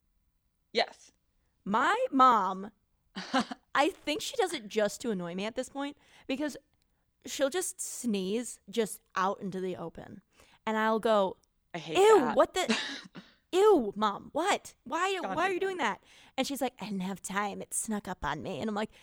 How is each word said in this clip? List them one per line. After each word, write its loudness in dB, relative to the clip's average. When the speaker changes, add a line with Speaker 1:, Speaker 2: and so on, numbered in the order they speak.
Speaker 1:
Yes. -2
Speaker 2:
My 2
mom, 4
Speaker 1:
<laughs> -4
Speaker 2:
I 4
think -6
she -8
does 0
it -8
just 0
to -2
annoy -4
me -4
at -8
this -4
point, -8
because -4
she'll 0
just -4
sneeze -4
just -4
out -2
into -6
the -6
open. -14
And -2
I'll 2
go, 2
Speaker 1:
I -8
hate -4
Speaker 2:
"Ew, 10
Speaker 1:
that. 0
Speaker 2:
what 4
the, 0
Speaker 1:
<laughs> -20
Speaker 2:
ew, 6
Mom, -2
what? 0
Why, -2
Speaker 1:
God, -4
Speaker 2:
why 0
are 2
Speaker 1:
I -2
Speaker 2:
you -2
doing -2
Speaker 1:
hate -2
Speaker 2:
that?" -2
And 0
she's -6
like, -2
"I -8
didn't -4
have -6
time. -4
It -12
snuck -4
up -8
on -4
me." -6
And -4
I'm -4
like, -4